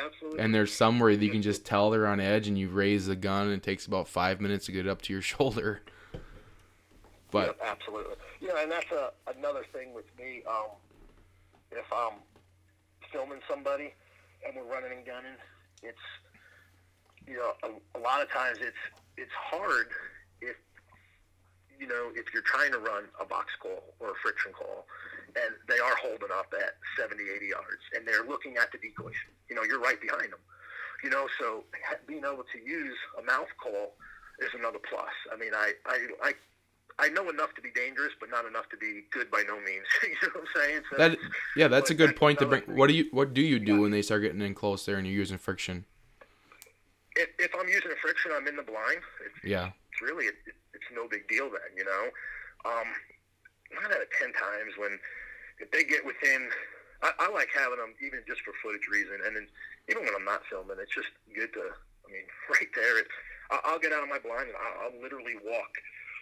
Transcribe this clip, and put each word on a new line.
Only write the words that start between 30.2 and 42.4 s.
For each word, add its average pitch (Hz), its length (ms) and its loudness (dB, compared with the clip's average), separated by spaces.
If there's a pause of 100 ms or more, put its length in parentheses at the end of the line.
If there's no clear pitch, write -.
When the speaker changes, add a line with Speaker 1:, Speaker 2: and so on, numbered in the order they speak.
Speaker 1:
them. - 80 -14 (640)
You - 60 -2
know, 135 160 2 (140)
so 110 240 -2 (260)
ha-, 147 60 -4 (100)
being 151 180 -10
able 139 200 -4 (100)
to 120 100 -10
use 139 320 -6 (220)
a 113 60 -8
mouth 131 240 2 (100)
call 104 380 -6 (440)
is 131 140 -2
another 117 240 -4 (100)
plus. - 220 -6 (240)
I 113 40 -8
mean, 113 180 -6
I, 107 160 4 (160)
I, 127 100 2 (260)
I, 139 100 2 (680)
I 151 100 6
know 180 200 0
enough 156 260 0
to - 80 -16
be 123 80 -10
dangerous, 131 480 -2
but 110 100 -10
not 117 160 0
enough 113 240 -6
to - 80 -10
be 104 340 -6
good 120 200 -2
by 104 160 6
no 104 140 -2
means. 98 300 -6
<laughs> - 120 4
You 226 60 0 (120)
know 180 140 4
what 165 60 -6 (140)
I'm 151 60 4
saying? 147 200 2 (100)
So 135 60 -2
Speaker 2:
That, 160 200 8 (400)
yeah, 151 100 10
that's 135 220 8
Speaker 1:
but 165 60 4
Speaker 2:
a - 20 0
good 156 120 12
Speaker 1:
that's - 100 2
Speaker 2:
point 147 200 8
to 139 80 6